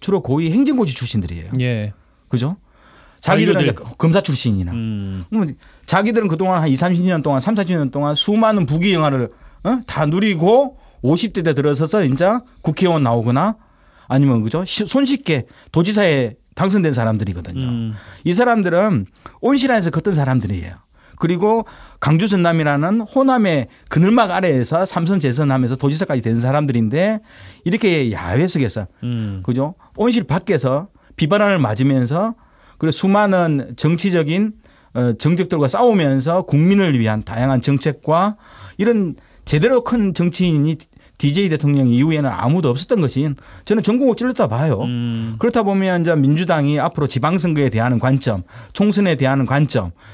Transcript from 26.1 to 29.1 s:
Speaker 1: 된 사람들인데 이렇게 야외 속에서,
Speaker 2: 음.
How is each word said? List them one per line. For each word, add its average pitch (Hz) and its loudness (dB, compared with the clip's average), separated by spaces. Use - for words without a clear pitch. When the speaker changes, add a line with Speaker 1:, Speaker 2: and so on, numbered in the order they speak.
Speaker 1:
된 117 0
사람들인데 135 0
이렇게 170 2
야외 95 0
속에서, 120 -2
Speaker 2:
음. 110 -4